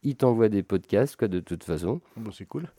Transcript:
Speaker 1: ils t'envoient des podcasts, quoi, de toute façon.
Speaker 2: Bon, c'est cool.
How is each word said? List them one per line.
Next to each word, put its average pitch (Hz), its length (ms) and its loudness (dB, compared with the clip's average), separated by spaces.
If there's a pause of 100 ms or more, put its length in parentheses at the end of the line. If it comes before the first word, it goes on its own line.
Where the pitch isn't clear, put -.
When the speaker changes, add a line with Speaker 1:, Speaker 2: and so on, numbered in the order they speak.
Speaker 1:
ils 139 140 -2
t'envoient 117 320 4
des 98 140 0
podcasts, 101 540 0
quoi, 110 120 0
de 90 120 -2
toute 85 240 -8
façon. 85 360 -2 (160)
Speaker 2:
Bon, 110 160 -10
c'est - 140 -16
cool. 156 180 -8 (140)